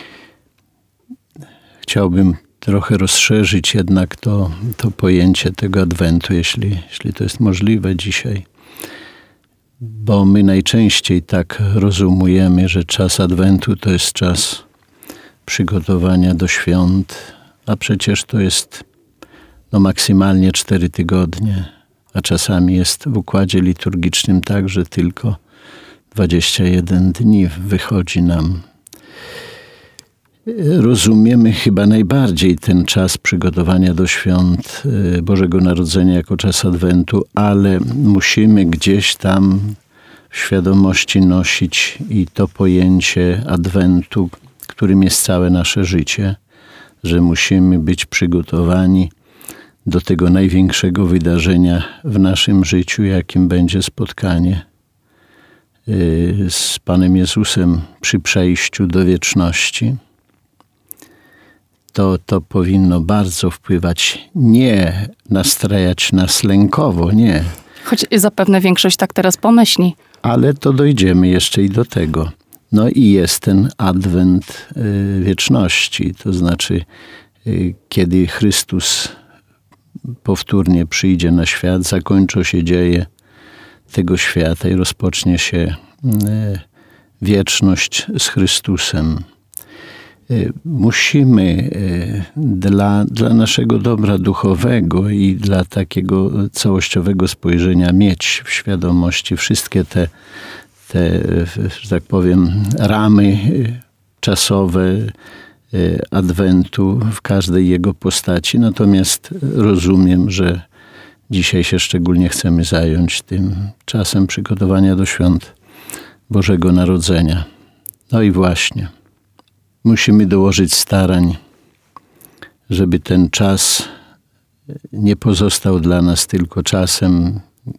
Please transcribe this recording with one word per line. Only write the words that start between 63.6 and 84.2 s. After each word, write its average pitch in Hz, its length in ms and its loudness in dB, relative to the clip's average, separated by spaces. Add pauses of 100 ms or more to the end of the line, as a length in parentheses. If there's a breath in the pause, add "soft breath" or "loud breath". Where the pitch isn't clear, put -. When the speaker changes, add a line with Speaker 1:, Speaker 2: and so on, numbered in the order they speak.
Speaker 1:
nie 110 760 2 (200)
nastrajać 95 840 0
nas 92 320 0
lękowo, 98 680 2
nie. 104 320 2 (400 loud breath)
Speaker 2:
Choć - 220 -2 (100)
zapewne 196 460 2
większość 185 360 0
tak - 160 -2
teraz 185 240 0
pomyśli. 214 580 2 (260 soft breath)
Speaker 1:
Ale 123 320 2
to 143 200 0
dojdziemy 98 540 4
jeszcze 92 360 0
i 98 60 2
do 110 160 0
tego. 78 460 -4 (400)
No 107 180 4
i 113 220 4
jest 92 280 2
ten 101 380 2
Adwent, 92 920 0 (100)
y, 101 460 -2
wieczności, 95 920 -2
to - 180 -6
znaczy, 87 520 -2 (640 loud breath)
y, 92 280 -4 (140)
kiedy 90 380 2
Chrystus - 840 -2 (1120 loud breath)
powtórnie 90 600 0
przyjdzie 87 460 0
na 85 140 2
świat, 90 380 -2
zakończą 95 600 0
się 87 200 -2
dzieje 87 420 0 (840 soft breath)
tego 87 260 0
świata 87 520 -2